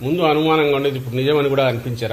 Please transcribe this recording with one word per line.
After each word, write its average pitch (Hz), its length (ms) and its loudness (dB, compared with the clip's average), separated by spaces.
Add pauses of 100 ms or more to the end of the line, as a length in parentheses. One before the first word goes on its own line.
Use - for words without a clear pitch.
ముందు 165 180 -2 (100)
అనుమానంగా 156 460 2
ఉండేది 139 240 -2
ఇప్పుడు 123 180 -8
నిజమని 143 340 2
కూడా 135 180 2
అనిపించే 117 420 -6